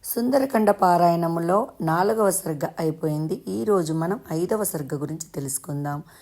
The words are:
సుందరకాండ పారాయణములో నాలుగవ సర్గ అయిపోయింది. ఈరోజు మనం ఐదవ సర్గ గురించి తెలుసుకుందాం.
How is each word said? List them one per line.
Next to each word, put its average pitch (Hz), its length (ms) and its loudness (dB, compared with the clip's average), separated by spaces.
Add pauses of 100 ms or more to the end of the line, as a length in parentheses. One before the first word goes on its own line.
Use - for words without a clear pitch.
సుందరకాండ 247 680 2
పారాయణములో 170 960 4 (140)
నాలుగవ 190 500 2
సర్గ 160 360 -4 (120)
అయిపోయింది. 160 680 -2
ఈరోజు 190 460 0
మనం 165 260 -2 (120)
ఐదవ 180 320 -2
సర్గ 147 380 -6
గురించి 156 340 -8
తెలుసుకుందాం. 143 680 -6 (180)